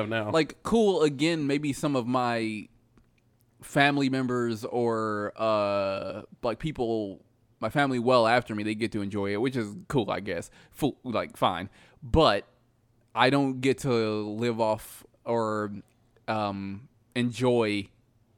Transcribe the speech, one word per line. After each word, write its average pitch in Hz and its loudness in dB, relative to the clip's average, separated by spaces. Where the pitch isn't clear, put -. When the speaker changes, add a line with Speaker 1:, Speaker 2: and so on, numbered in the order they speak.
Speaker 1:
of 107 -4
now. 107 -2
Speaker 2:
Like, 160 0
cool, 202 2
again, 151 0
maybe 143 -2
some 147 -2
of 120 0
my 117 -2
family 143 2
members 123 -2
or, 110 -2
uh, 101 0
like, 113 -2
people, 113 -4
my 110 -2
family 135 0
well 117 6
after 120 2
me, 104 -4
they 107 -2
get 107 -2
to 107 -4
enjoy 101 -4
it, 101 -2
which 131 -2
is 104 -4
cool, 117 0
I 92 -4
guess. 92 -8
Full, - -2
like, 104 -4
fine. 98 0
But 123 4
I 123 6
don't 135 2
get 131 2
to 139 -2
live 110 -2
off 107 -2
or, 107 -2
um, 101 -4
enjoy 117 2